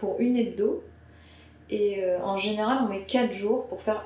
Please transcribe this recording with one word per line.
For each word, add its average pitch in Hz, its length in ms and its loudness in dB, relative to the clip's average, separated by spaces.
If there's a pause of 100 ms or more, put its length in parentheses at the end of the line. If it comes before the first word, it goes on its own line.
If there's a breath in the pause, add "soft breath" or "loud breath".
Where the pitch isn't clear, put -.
pour 196 200 -2
une 247 160 4
hebdo. 214 480 0 (840 loud breath)
Et, 202 340 0
euh, 180 180 2
en 196 140 -2
général, 214 480 0
on 214 60 0
met 196 140 -6
quatre 240 300 2
jours 214 340 0
pour - 140 -8
faire 214 240 -2